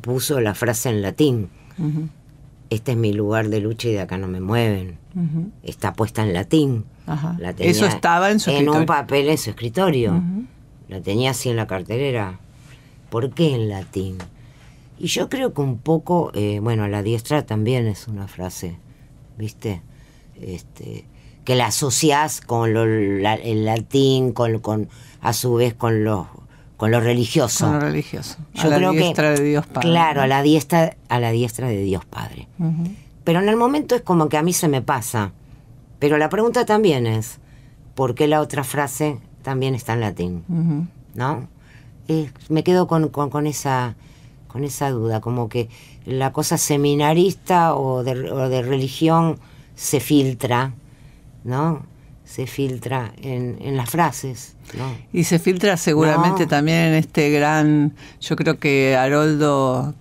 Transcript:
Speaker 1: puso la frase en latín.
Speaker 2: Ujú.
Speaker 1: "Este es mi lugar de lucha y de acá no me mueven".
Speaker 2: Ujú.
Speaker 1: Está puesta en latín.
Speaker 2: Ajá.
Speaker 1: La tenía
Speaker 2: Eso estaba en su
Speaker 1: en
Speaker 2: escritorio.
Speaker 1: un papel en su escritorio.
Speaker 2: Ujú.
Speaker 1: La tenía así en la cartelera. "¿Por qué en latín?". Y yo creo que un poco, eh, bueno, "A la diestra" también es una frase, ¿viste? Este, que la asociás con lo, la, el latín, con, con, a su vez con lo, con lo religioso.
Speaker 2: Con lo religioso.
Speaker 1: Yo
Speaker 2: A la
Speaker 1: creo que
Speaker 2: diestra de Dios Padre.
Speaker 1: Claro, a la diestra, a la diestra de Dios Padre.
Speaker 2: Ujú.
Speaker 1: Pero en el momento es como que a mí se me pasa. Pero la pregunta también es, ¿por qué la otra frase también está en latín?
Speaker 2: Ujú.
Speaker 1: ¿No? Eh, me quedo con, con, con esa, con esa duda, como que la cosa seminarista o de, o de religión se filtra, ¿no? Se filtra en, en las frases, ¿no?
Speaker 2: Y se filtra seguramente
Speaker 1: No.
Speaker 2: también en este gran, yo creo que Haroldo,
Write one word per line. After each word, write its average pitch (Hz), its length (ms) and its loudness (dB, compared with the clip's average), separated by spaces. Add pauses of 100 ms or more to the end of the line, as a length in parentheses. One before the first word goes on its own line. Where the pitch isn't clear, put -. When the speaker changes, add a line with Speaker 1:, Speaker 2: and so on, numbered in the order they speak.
Speaker 1:
puso 127 380 -2
la 107 140 0
frase 117 360 -2
en 107 120 0
latín. 107 480 0 (300)
Speaker 2:
Ujú. 156 300 -4 (600)
Speaker 1:
"Este 113 240 -4
es 117 40 2
mi 110 160 2
lugar 107 360 0
de 107 120 0
lucha 113 260 -4
y 113 60 0
de 101 80 -2
acá 92 160 -6
no 95 100 -6
me 92 140 -6
mueven". 98 560 0 (180)
Speaker 2:
Ujú. 165 360 -4 (120)
Speaker 1:
Está - 300 -6
puesta 110 300 -2
en 104 100 0
latín. 120 520 0 (220)
Speaker 2:
Ajá. 160 320 -4
Speaker 1:
La 175 140 -8
tenía 180 180 0
Speaker 2:
Eso 214 160 2
estaba 175 440 2
en 214 80 2
su - 120 -2
Speaker 1:
en 143 60 2
Speaker 2:
escritorio. 147 240 4
Speaker 1:
un 160 40 2
papel 143 440 2
en 156 80 2
su 127 120 -6
escritorio. 120 640 0
Speaker 2:
Ujú. 175 300 -2 (460)
Speaker 1:
La 95 120 -12
tenía 113 300 0
así 123 180 -4
en 117 60 0
la 110 120 -2
cartelera. 101 720 -4 (720)
"¿Por 120 240 -4
qué 156 220 2
en 110 140 -2
latín?". 95 480 -6 (840)
Y 180 80 -6
yo 247 220 -2
creo 262 240 -2
que 147 80 -4
un 135 160 -2
poco, 165 560 0
eh, 104 280 -2
bueno, 110 220 0
"A 104 60 -2
la 101 140 -2
diestra" 117 420 -2
también 113 420 0
es 98 220 -6
una 101 180 -10
frase, 90 500 -10 (600)
¿viste? 107 440 -8 (580)
Este, - 640 -14 (400)
que 127 100 2
la 120 120 2
asociás 147 720 2
con 113 320 0
lo, 113 120 2
la, 104 500 2
el 110 280 -2
latín, 127 720 2
con, 113 260 0
con, 107 300 -4 (320)
a 120 100 0
su 123 220 0
vez 117 200 2
con 113 300 0
lo, 107 240 -2 (480)
con 107 160 0
lo 120 80 4
religioso. 120 680 2
Speaker 2:
Con 151 80 2
lo 147 40 0
religioso. 151 560 -6 (180)
Speaker 1:
Yo - 100 -4
Speaker 2:
A 160 40 2
la 147 80 4
Speaker 1:
creo 180 160 2
que 160 80 2
Speaker 2:
diestra 151 320 2
de 143 120 2
Dios 147 220 2
Padre. - 240 -2
Speaker 1:
Claro, 160 340 4
a 135 40 4
la 139 160 2
diestra, 160 540 4 (100)
a 120 140 0
la 117 100 0
diestra 120 380 -2
de 101 140 -2
Dios 95 200 -2
Padre. - 460 -14 (100)
Speaker 2:
Ujú. 170 320 -2 (320)
Speaker 1:
Pero 170 160 2
en 196 80 2
el 214 80 4
momento 247 400 2
es 240 60 -2
como 165 260 2
que 156 80 0
a 151 80 2
mí 180 80 2
se 180 160 0
me 147 140 2
pasa. 110 500 -2 (680)
Pero 147 180 4
la 156 100 4
pregunta 233 380 2
también 180 420 4
es, 110 320 -4 (560)
¿por 131 180 0
qué 151 140 2
la 151 140 4
otra 143 240 -4
frase 143 520 -2 (240)
también 135 320 -2
está 113 200 -4
en 117 80 0
latín? 90 480 -4
Speaker 2:
Ujú. 156 360 0 (300)
Speaker 1:
¿No? 123 320 -4 (640)
Eh, 156 200 -2 (200)
me 156 140 0
quedo 180 240 4
con, 160 220 2
con, 143 200 -4
con 147 180 -2
esa, 127 480 -2 (520)
con 131 180 -8
esa 139 260 -4
duda, 113 300 -2
como 120 280 -4
que 117 200 -4 (360)
la 131 280 -2
cosa 156 240 0
seminarista 151 1160 2
o 131 280 0
de, 127 280 -4
o 131 180 -2
de 131 120 0
religión 143 800 0 (360)
se - 240 -2
filtra, 131 760 0 (720)
¿no? 143 420 -2 (380)
Se - 240 -10
filtra 127 640 -4 (100)
en, 123 400 -6
en 139 140 -6
las 120 140 -4
frases, 139 640 -4 (220)
¿no? 123 80 -6 (260)
Speaker 2:
Y 170 140 0
se 175 140 2
filtra 180 360 2
seguramente 165 680 2
Speaker 1:
No. - 60 0
Speaker 2:
también 156 280 2
en 165 160 4
este 156 360 2
gran, 151 640 4 (280)
yo - 160 -4
creo 156 200 0
que 135 380 4
Haroldo, 143 1040 2